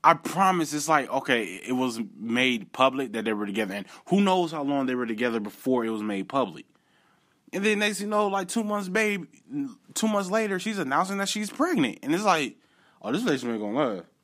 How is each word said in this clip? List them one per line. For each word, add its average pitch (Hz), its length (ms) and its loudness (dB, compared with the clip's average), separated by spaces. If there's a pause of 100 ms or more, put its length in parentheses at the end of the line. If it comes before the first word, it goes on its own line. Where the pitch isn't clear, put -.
I 160 120 8
promise 175 580 0
it's 147 160 -4
like, 147 220 4
okay, 113 540 0
it 120 80 -4
was 127 280 0 (160)
made 117 560 0
public 131 400 2
that 110 120 -2
they 113 80 0
were 104 140 -2
together. 101 280 -2
And 101 120 -8 (220)
who 196 120 4
knows 185 300 2
how 156 120 -6
long 139 240 0
they 127 80 -2
were 123 120 -2
together 113 340 -2
before 120 440 -2
it 113 60 -2
was 107 120 -4
made 101 260 -4
public. 117 380 -2 (880)
And 196 120 -4
then 214 140 2
next 208 200 0
thing 208 100 -6
you - 20 -4
know, 208 160 2
like, 196 220 -2
two 233 160 -2
months, 208 240 -2
babe, 202 380 0 (680)
two 220 140 0
months 202 200 0
later, 202 300 0
she's 208 200 -4
announcing 175 400 0
that 196 100 -2
she's 208 220 -4
pregnant. 254 520 0
And 139 100 -2
it's 190 120 0
like, 160 340 2 (420)
"Oh, 110 120 -4
this 190 100 0
relationship 123 320 0
ain't 107 80 -4
gonna 113 320 0
last. 87 120 -10 (180)